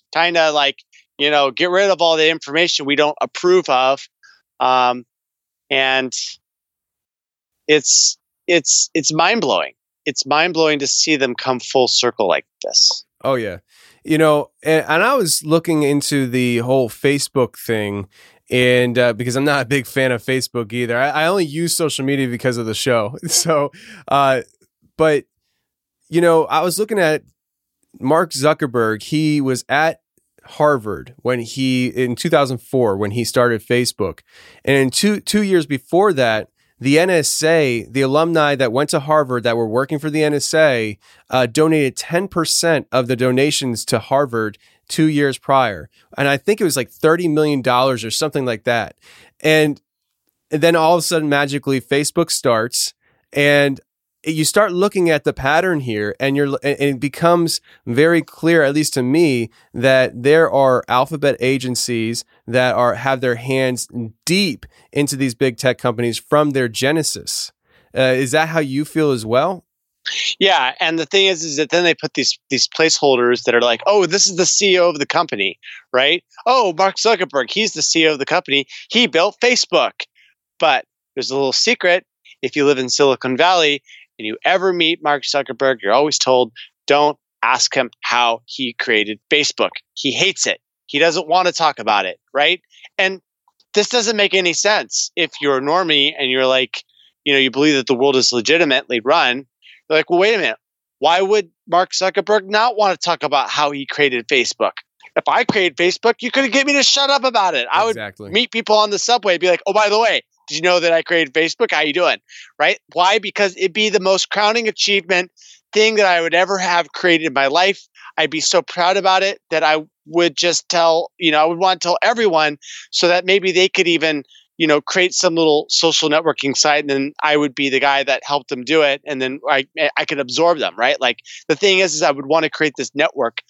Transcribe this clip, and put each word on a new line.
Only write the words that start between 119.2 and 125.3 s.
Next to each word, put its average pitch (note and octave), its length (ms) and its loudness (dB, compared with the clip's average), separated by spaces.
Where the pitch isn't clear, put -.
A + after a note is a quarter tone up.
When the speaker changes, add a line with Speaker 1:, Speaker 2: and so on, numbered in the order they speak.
Speaker 1:
it G3 260 -4
that D#3 140 0
I D#3 200 2
would E3 320 0
just E3+ 320 -2
tell, E3 480 2
you D#3+ 140 0
know, D3+ 100 4
I D#3 40 4
would E3+ 120 -2
want F#3 240 0
to F3 60 -4
tell F3 160 0
everyone E3+ 540 2
so - 160 0
that F3+ 180 2
maybe F#3 260 2
they F#3 180 2
could F3+ 180 0
even, D#3 360 0
you D#3+ 100 0
know, D3 140 4
create F3+ 340 -2
some F3 180 0